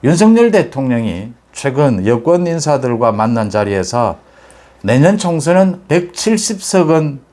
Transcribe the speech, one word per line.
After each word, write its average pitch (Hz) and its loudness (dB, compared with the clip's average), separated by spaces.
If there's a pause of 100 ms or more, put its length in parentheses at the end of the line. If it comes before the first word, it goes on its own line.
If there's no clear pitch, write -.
윤석열 220 4
대통령이 120 -2 (200)
최근 127 0
여권 139 2
인사들과 131 -2
만난 110 -2
자리에서 101 -2 (680)
내년 143 2
총선은 180 0
백칠십 190 -2
석은 156 0 (120)